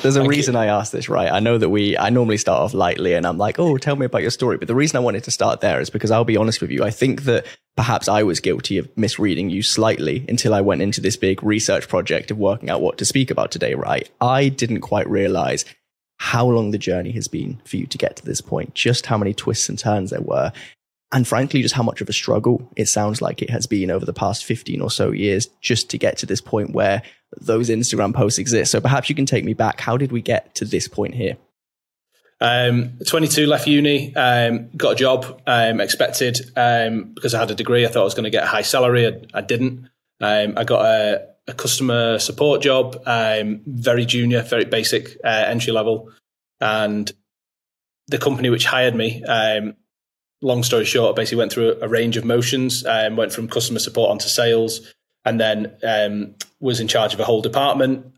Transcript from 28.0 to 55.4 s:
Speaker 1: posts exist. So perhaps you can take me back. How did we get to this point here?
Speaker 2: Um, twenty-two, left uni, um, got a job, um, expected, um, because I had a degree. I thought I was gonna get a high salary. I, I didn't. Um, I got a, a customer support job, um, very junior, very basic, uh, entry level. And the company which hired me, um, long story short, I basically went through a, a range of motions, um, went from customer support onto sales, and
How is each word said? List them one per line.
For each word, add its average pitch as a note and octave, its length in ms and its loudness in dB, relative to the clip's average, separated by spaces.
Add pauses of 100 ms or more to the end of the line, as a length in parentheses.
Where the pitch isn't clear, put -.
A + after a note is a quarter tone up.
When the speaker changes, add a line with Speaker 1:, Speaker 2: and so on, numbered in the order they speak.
Speaker 1:
posts G#2 240 2
exist. G#2 340 0
So G#2+ 80 2
perhaps B2+ 280 2
you D3 60 -2
can C3+ 120 0
take G#2 180 0
me G#2 100 -2
back. A2 260 0
How A#2 160 -2
did C3+ 140 -2
we A#2 120 -4
get - 340 -4
to - 80 -4
this G2+ 240 -2
point - 260 -6
here? G2 220 -4 (1040)
Speaker 2:
Um, A#2+ 640 0
twenty-two, D#3 400 2
left D3 220 2
uni, D3 480 2
um, A#2+ 600 2
got C#3+ 160 2
a A#2 40 0
job, B2+ 500 0
um, A#2 340 2
expected, - 600 -2 (160)
um, A#2 580 0
because B2+ 180 -4
I C3+ 60 0
had A2+ 120 0
a G#2+ 40 -6
degree. A#2+ 320 2
I - 40 -4
thought A#2+ 100 2
I G2 40 4
was G2 100 0
gonna A2 160 -4
get - 120 0
a - 60 -2
high G#2+ 140 0
salary. B2 440 4
I, - 320 -6
I - 20 -2
didn't. B2+ 480 -4 (320)
Um, G#2 360 0
I G2+ 80 0
got G#2 200 2
a, G#2+ 440 2 (180)
a B2+ 60 -10
customer A#2+ 680 0
support D3 420 2
job, C3 460 2
um, A2 600 0
very A#2+ 380 0
junior, A#2+ 380 2
very A#2 220 0
basic, - 580 -2
uh, A2 240 0
entry A#2 260 -2
level. A2 380 -2 (500)
And G#2+ 520 -2 (960)
the C#3 100 0
company B2+ 320 0
which A#2 160 2
hired B2+ 300 2
me, A2+ 280 -4
um, A2 520 0 (640)
long B2 220 0
story A#2 220 2
short, A#2 300 2
I A2+ 60 0
basically A2+ 180 -2
went G#2+ 140 0
through A2+ 280 2
a, A#2 60 -4
a - 20 -8
range A#2 280 0
of A2+ 80 -4
motions, B2 640 0
um, A2 300 0
went A2 160 0
from A2+ 160 -8
customer A#2 300 -4
support A2+ 320 0
onto G#2 180 -4
sales, A2+ 640 0 (320)
and A2+ 160 0